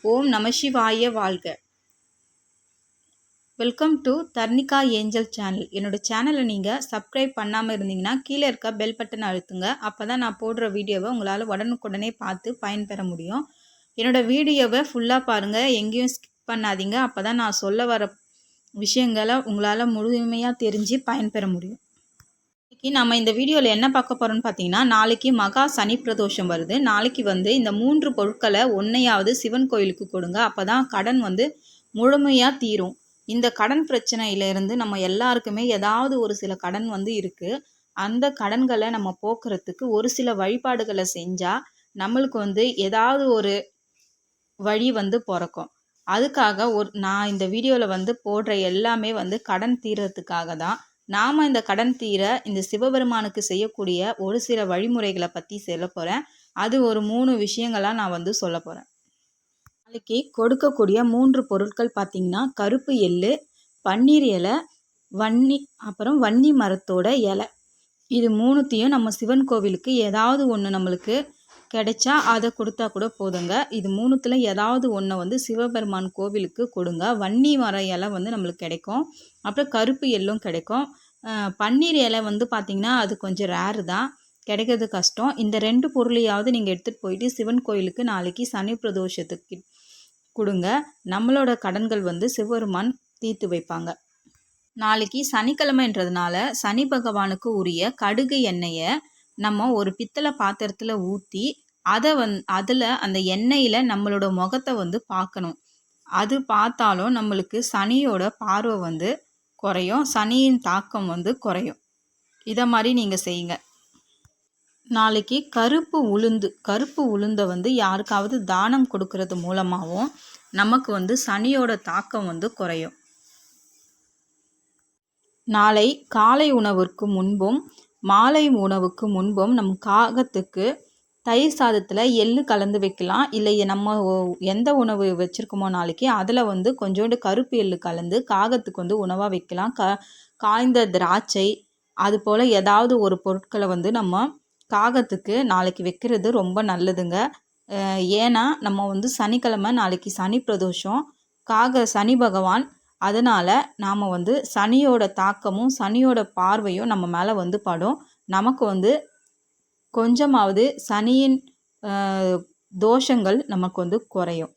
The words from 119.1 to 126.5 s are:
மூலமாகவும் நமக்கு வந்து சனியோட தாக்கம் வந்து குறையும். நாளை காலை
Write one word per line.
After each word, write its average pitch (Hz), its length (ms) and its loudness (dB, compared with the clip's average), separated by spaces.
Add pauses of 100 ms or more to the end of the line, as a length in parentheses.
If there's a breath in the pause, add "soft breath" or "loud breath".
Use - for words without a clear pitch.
மூலமாகவும் 185 720 -4 (380 loud breath)
நமக்கு 220 420 0
வந்து 196 240 -2
சனியோட 233 640 0
தாக்கம் 196 440 -6
வந்து 175 260 -4
குறையும். 165 420 -6 (2500)
நாளை 214 400 6 (200)
காலை 262 440 4